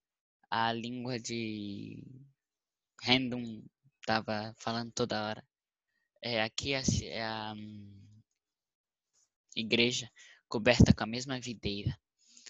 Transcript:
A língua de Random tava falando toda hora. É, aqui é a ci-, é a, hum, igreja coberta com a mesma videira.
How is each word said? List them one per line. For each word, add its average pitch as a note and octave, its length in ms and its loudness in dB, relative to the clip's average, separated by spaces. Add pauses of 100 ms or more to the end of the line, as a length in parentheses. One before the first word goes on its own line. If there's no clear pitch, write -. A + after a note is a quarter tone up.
(500)
A A2+ 220 2
língua A#2+ 460 -4
de G#2+ 840 -6 (1000)
Random B2 600 0 (440)
tava A2 520 0
falando A#2 340 -4
toda A2 320 0
hora. G#2+ 200 -6 (800)
É, A#2 200 0
aqui C#3 300 -2
é C3+ 60 2
a C3 60 -4
ci-, - 220 2
é F#2+ 180 -6
a, A2 320 -4
hum, G#2 680 -14 (1300)
igreja A#2 540 2 (380)
coberta A#2 440 8
com - 120 0
a - 20 0
mesma B2+ 340 -4
videira. G2+ 580 -4 (520)